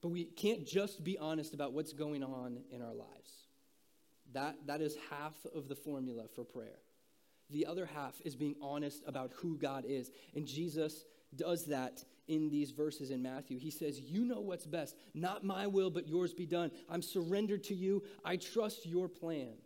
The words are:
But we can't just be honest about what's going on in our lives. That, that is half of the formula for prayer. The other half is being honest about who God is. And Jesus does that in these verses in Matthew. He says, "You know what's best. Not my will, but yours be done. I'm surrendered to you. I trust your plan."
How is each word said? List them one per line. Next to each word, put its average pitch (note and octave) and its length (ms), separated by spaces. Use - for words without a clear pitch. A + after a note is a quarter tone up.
But E3+ 80
we E3+ 160
can't F3 420
just G3 380
be F#3 120
honest D#3 380
about C#3+ 180
what's D3 200
going D3 320
on B2+ 460
in B2 120
our A#2 120
lives. - 500
That, D3 340
that D3 160
is D3+ 140
half D3 280
of C#3+ 140
the C3+ 80
formula B2+ 500
for A#2+ 160
prayer. A2 380
The D3 160
other F3 220
half D3 360
is D3 120
being C#3+ 260
honest D3 460
about C3 280
who E3 220
God C3+ 300
is. B2+ 240
And D3 120
Jesus D#3 580
does E3+ 300
that C3 380
in D#3 240
these C#3+ 220
verses D3 380
in B2+ 120
Matthew. C3 340
He C#3 140
says, D3 300
"You D#3+ 240
know A#3+ 160
what's F#3 260
best. D3+ 300
Not F#3 300
my G3 240
will, F#3+ 220
but D#3+ 180
yours E3+ 260
be F3+ 100
done. E3+ 280
I'm E3+ 140
surrendered G3 600
to G#3 100
you. F#3+ 280
I F3 120
trust G#3+ 480
your F3 240
plan." D3+ 580